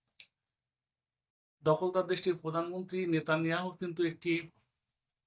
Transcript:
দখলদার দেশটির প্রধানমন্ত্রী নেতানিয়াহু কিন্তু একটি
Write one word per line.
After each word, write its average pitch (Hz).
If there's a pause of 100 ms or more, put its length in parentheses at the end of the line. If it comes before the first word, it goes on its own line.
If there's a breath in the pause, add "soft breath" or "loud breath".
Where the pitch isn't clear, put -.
(1600)
দখলদার 180
দেশটির 180
প্রধানমন্ত্রী 175
নেতানিয়াহু 165
কিন্তু 175
একটি 165 (760)